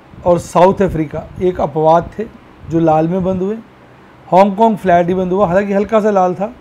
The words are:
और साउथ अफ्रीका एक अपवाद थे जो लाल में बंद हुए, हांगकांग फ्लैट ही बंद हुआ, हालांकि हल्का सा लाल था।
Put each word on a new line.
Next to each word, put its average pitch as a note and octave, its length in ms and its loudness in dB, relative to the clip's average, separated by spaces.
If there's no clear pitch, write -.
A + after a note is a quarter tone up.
और F3 140 2
साउथ F#3 440 2
अफ्रीका D#3 420 -4
एक F3+ 180 -2
अपवाद D#3+ 580 0
थे G#3+ 60 -6
जो E3 100 -2
लाल D#3+ 280 2
में F#3 160 -4
बंद F#3 180 -4
हुए, G#3 140 -6
हांगकांग G3+ 480 2
फ्लैट F3 320 2
ही F#3 60 0
बंद F#3 180 -2
हुआ, G3 140 0
हालांकि G3 260 0
हल्का G#3 280 0
सा G#3 100 0
लाल F#3 240 2
था। G#3 260 -8